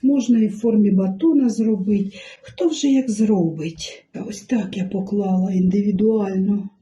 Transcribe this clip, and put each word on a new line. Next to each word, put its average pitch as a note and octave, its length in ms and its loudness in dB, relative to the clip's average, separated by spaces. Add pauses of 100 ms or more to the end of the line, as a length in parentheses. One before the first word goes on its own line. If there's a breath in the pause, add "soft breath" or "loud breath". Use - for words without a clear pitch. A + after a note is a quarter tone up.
можна B3+ 380 2
і G#3+ 80 4
в G3+ 120 -6
формі G#3+ 320 4
батона B3 580 2
зробити, G#3 680 -2 (240 loud breath)
хто - 260 -4
вже D4+ 200 0
як C4 220 2
зробить. F3 1040 -2
А - 60 -12
ось G#3 220 -12
так G3+ 360 -4
я F#3 80 -4
поклала F#3+ 680 -2
індивідуально G3 1160 0 (120)